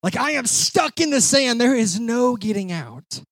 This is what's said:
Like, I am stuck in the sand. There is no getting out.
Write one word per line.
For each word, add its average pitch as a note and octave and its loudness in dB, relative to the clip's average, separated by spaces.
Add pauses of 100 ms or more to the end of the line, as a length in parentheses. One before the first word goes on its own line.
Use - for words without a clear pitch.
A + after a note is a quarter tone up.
Like, F#3 -4
I C4+ -2
am C4+ -4
stuck - 0
in D#4+ 2
the C#4 2
sand. B3+ 2
There B3 6
is A3 0
no A#3+ 0
getting G3 -4
out. C3 -10